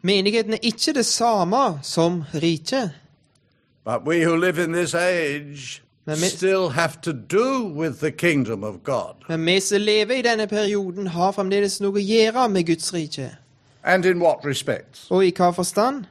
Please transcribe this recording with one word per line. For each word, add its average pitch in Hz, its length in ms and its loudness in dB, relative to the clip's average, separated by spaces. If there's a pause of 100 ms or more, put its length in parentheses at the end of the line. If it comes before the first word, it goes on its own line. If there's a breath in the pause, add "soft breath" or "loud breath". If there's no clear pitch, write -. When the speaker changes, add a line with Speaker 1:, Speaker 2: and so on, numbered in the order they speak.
Speaker 1:
Menigheten 202 500 2
er 214 100 -2
ikke 240 300 0
det 262 120 2
samme 214 760 2
som 170 400 0 (100)
riket. 165 580 -2 (920)
Speaker 2:
But 113 200 -2
we 165 200 2
who 170 100 2
live 170 280 2
in 165 100 -2
this 170 220 -2
age 147 840 -2 (240)
Speaker 1:
Men 151 120 -4
vi, 165 120 2
Speaker 2:
still 185 400 0
have 160 240 0 (100)
to 170 80 -4
do 220 560 0 (140)
with 160 180 -4
the 151 120 -2
kingdom 123 520 0
of 107 200 -8
God. 117 300 -4 (160)
Speaker 1:
men 160 160 -2
vi 185 140 4
som 196 220 0
lever 214 340 0
i 262 60 -2
denne 220 260 0
perioden, 202 600 -2
har 175 240 2
fremdeles 196 500 0
noe 202 120 0
å 202 80 0
gjøre 220 480 4
med 190 160 2
Guds 165 280 -2
rike. 151 360 -6 (540)
Speaker 2:
And 180 220 4
in 180 160 4
what 165 240 4
respects? - 640 -6
Speaker 1:
Og 185 160 4
i 180 120 4
hva 175 140 4
forstand? 208 600 -2